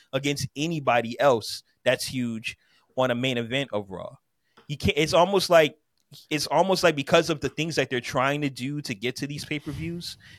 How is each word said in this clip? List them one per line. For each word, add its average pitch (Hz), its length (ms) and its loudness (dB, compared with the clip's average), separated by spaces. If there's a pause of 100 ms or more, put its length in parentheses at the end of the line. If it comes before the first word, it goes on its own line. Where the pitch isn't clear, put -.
(120)
against 139 420 -2
anybody 131 640 0
else 127 440 2 (200)
that's 123 240 0
huge 117 520 -6 (360)
on 127 160 2
a 120 40 2
main 123 240 0
event 123 340 -4
of 101 180 -4
Raw. - 260 -12 (520)
He 147 80 -8
can't. 185 220 0
It's 156 160 2
almost 180 340 4
like, 160 280 6 (520)
it's 147 180 -2
almost 180 380 2
like 165 100 6
because 160 360 2
of 151 100 -2
the 135 80 -2
things 156 280 -4
that 135 120 0
they're 120 140 -2
trying 143 400 0
to 139 80 0
do 139 320 -6
to 120 120 -6
get 113 220 -4
to 143 100 -8
these 143 200 -10
pay-per-views, 156 720 -8 (200)